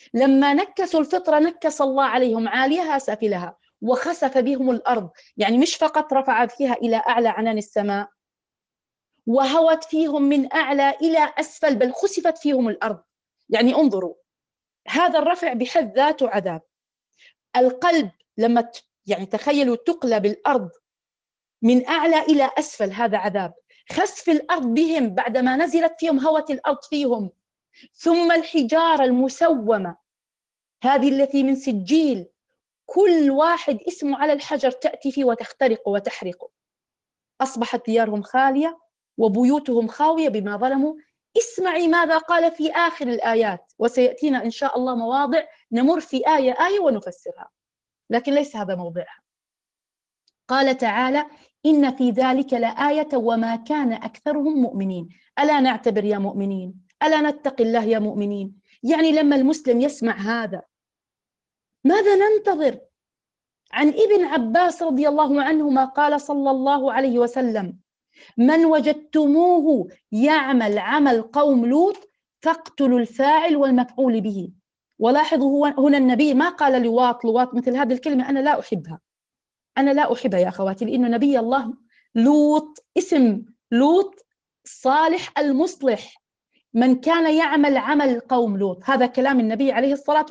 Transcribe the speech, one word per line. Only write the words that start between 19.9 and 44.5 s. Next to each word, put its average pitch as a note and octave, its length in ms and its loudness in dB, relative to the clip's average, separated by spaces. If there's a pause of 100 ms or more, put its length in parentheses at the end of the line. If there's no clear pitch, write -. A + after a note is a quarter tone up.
الأرض G#3+ 440 -2 (920)
من B3 260 2
أعلى D#4+ 340 2
إلى C#4 360 2
أسفل، G#3 340 -6
هذا G#3+ 260 -2
عذاب. F#3 360 -6 (380)
خسف - 380 -4
الأرض D#4 360 0
بهم C#4+ 440 0
بعدما B3 460 -2
نزلت E4 440 0
فيهم، D#4+ 200 0
هوت D4+ 320 0
الأرض C#4 320 -4
فيهم، A#3+ 480 -4 (640)
ثم E4+ 380 0
الحجارة D#4+ 720 0
المسومة B3 960 0 (840)
هذه C4+ 260 2
التي C#4 340 0
من C4+ 120 0
سجيل، A#3+ 720 -2 (580)
كل E4 460 2
واحد D#4 560 0
اسمه C#4+ 300 -6
على D4 160 0
الحجر C#4+ 380 -2
تأتي C4+ 400 -6
فيه C#4 140 -2
وتخترقه A3+ 640 -2
وتحرقه. G3+ 600 -8 (920)
أصبحت A#3+ 440 -6
ديارهم A3 360 0
خالية C4+ 580 0 (380)
وبيوتهم A#3+ 720 0
خاوية D#4 420 0
بما G#3 280 -4
ظلموا. C4+ 380 -2 (420)
اسمعي F4+ 500 -2
ماذا E4 300 2
قال E4 340 0
في D#4+ 200 -4
آخر D#4+ 360 -2
الآيات، A3+ 720 -2
وسيأتينا B3+ 640 0
إن A3+ 60 -4
شاء C4+ 280 -4